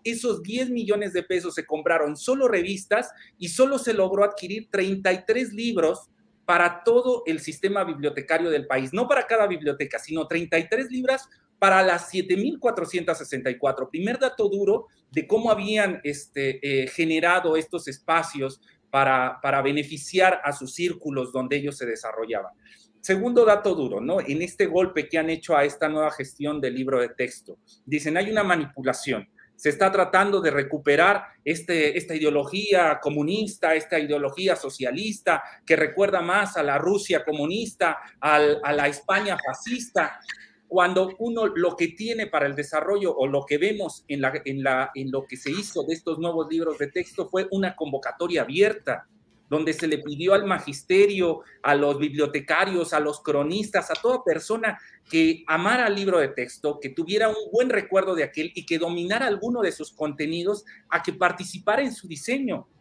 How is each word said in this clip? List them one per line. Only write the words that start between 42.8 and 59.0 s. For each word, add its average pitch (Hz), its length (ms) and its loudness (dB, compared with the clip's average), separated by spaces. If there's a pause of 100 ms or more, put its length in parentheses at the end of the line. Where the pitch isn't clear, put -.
o 135 120 0
lo 139 180 0
que 147 140 0
vemos 196 500 -4
en, 143 140 -4
la, 131 100 0 (140)
en, 135 160 -6
la, 131 320 0
en 135 160 -8
lo 135 160 -4
que 127 100 -16
se 139 140 -6
hizo 180 320 -6
de 165 100 -4
estos 160 260 -6
nuevos 165 320 -2
libros 160 280 -2
de 143 80 -2
texto 180 420 -6
fue 190 220 -2
una 196 260 -2
convocatoria 151 640 -4
abierta, 143 680 0 (440)
donde 156 240 0
se 165 120 -4
le 151 120 0
pidió 151 340 0
al 202 140 4
magisterio, 185 960 2 (200)
a 143 120 4
los 143 240 2
bibliotecarios, 151 960 0
a 151 60 2
los 147 200 -2
cronistas, 165 680 0
a 160 100 0
toda 247 240 0
persona 208 560 -2 (300)
que 160 360 4
amara 214 420 2
el 202 60 0
libro 196 240 2
de 143 100 4
texto, 147 520 -6
que 135 80 -8
tuviera 196 400 0
un 214 240 -6
buen 247 160 2
recuerdo 190 460 0
de 156 100 0
aquel 156 300 -6
y 165 100 -12
que 165 140 -2
dominara 175 480 -2